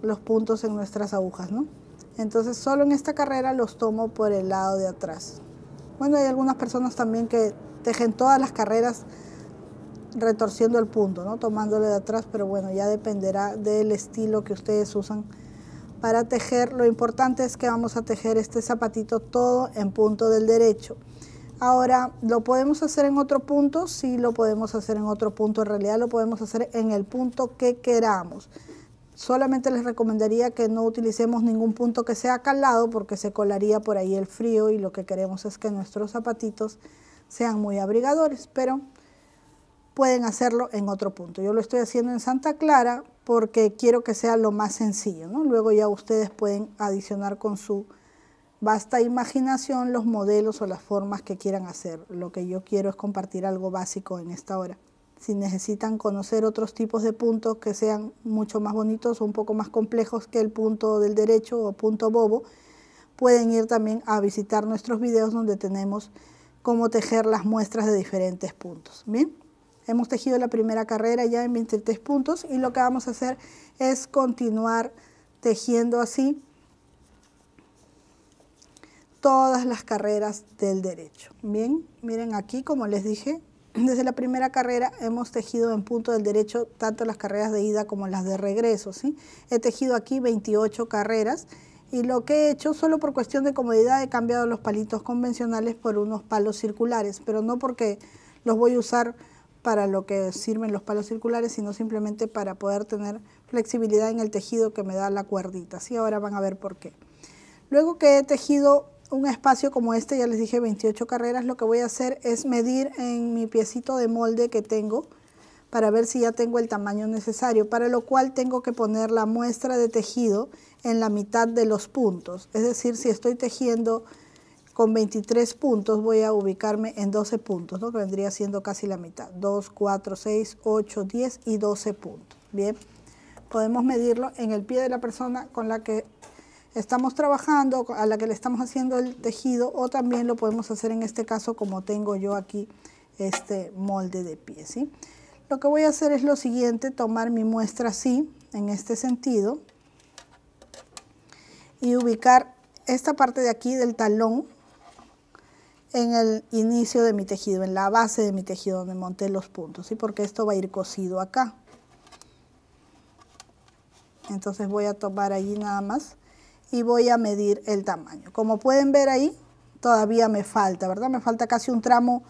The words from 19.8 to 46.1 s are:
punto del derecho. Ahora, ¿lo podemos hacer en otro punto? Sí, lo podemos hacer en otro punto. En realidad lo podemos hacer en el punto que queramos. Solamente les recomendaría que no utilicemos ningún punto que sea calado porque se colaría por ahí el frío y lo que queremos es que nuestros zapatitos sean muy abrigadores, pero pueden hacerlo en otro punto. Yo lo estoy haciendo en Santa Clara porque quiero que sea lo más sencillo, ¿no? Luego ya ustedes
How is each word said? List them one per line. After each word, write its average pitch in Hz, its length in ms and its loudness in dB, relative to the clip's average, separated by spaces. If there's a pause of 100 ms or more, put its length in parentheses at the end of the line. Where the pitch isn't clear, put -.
punto 214 360 4
del 220 160 4
derecho. 226 520 4 (640)
Ahora, 254 500 4 (100)
¿lo 226 200 2
podemos 269 420 2
hacer 294 220 2
en 277 120 4
otro 277 220 4
punto? 285 480 2
Sí, 247 300 -4
lo 240 160 2
podemos 220 420 0
hacer 214 220 -2
en 208 80 -2
otro 214 280 -2
punto. 214 280 0
En 208 60 0
realidad 208 300 0
lo 233 120 0
podemos 226 320 0
hacer 226 320 -4
en 220 180 0
el 196 140 0
punto 254 500 -4
que 247 220 2
queramos. 208 720 0 (680)
Solamente 262 560 2
les 240 140 0
recomendaría 226 680 2
que 233 160 0
no 226 160 0
utilicemos 226 600 0
ningún 220 300 2
punto 240 300 0
que 233 120 -2
sea 247 240 0
calado 254 500 4
porque 208 260 -4
se 202 160 -6
colaría 202 480 2
por 214 180 0
ahí 190 180 0
el 190 120 -2
frío 220 420 2
y 214 100 2
lo 190 120 -4
que 190 140 -8
queremos 190 400 -4
es 208 120 -10
que 214 140 -4
nuestros 208 400 -6
zapatitos 226 680 -6 (500)
sean 226 320 -2
muy 202 180 -2
abrigadores, 254 760 2
pero 262 300 -2 (1120)
pueden 254 320 2
hacerlo 240 460 0
en 202 180 -4
otro 196 240 -4
punto. 175 300 -10
Yo 202 100 0
lo 220 80 2
estoy 233 180 0
haciendo 240 320 0
en 240 80 -2
Santa 269 360 -2
Clara 269 480 4 (200)
porque 220 500 4
quiero 240 300 4
que 226 120 -2
sea 226 200 2
lo 220 140 4
más 208 240 -2
sencillo, 196 540 -4
¿no? 262 160 -2
Luego 226 280 4
ya 214 160 6
ustedes 208 440 0